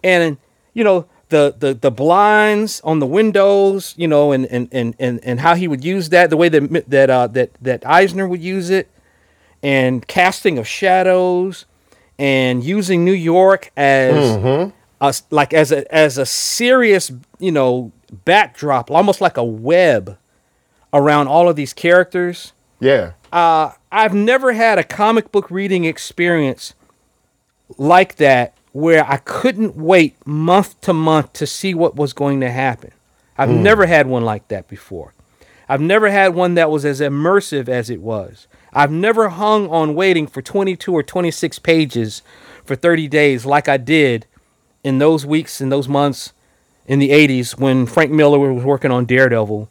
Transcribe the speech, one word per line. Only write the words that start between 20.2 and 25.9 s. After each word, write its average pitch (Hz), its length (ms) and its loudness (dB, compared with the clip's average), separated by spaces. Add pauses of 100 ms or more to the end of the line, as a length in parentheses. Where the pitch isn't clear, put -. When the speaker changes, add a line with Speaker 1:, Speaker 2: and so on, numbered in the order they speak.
Speaker 1:
around 147 340 2
all 165 180 2
of 165 100 0
these 143 180 -10
characters. 175 800 -2 (260)
Speaker 2:
Yeah. 117 320 0 (180)
Speaker 1:
Uh, 165 420 0 (200)
I've 208 220 0
never 247 400 0
had 220 240 0
a 165 40 0
comic 214 480 -2
book 196 200 -4
reading 185 340 -4
experience 160 880 -4 (1040)